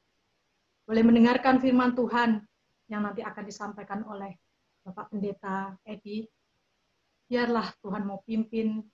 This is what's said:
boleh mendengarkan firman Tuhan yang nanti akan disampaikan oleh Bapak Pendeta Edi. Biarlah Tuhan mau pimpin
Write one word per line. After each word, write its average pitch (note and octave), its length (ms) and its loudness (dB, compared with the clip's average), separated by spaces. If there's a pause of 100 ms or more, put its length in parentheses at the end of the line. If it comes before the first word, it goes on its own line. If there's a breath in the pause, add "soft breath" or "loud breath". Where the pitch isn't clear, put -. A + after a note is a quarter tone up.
(840)
boleh A3+ 240 2
mendengarkan B3+ 560 6
firman B3 320 4
Tuhan A#3 400 2 (560)
yang G#3 80 -6
nanti G#3 240 -6
akan G#3 240 -12
disampaikan G3+ 560 -12
oleh G3+ 320 -12 (480)
Bapak F#3+ 240 -14
Pendeta G3 640 -8 (160)
Edi. G#3+ 400 -10 (1040)
Biarlah A#3 480 0
Tuhan G3 240 -6
mau G3 240 -8
pimpin A3 640 -2